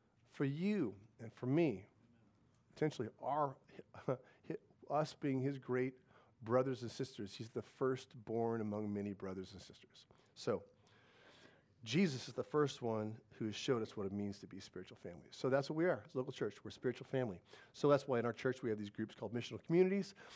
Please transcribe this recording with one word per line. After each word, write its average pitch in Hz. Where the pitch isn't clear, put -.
for -
you 160
and 113
for -
me. 131
Potentially 139
our, 139
<laughs> 131
us 151
being 135
his 135
great 127
brothers 123
and 113
sisters. 113
He's 113
the 110
firstborn 117
among 107
many 101
brothers 95
and 92
sisters. -
So, 107
Jesus 131
is 123
the 123
first 147
one 110
who 113
has 104
showed 123
us -
what 104
it 98
means 101
to 95
be 95
spiritual -
family. 87
So -
that's 135
what 156
we 165
are, 131
as -
a 135
local 127
church. 113
We're 110
a -
spiritual 123
family. 120
So -
that's 139
why 123
in 117
our 117
church -
we 123
have 107
these 104
groups 110
called 110
missional 117
communities. 185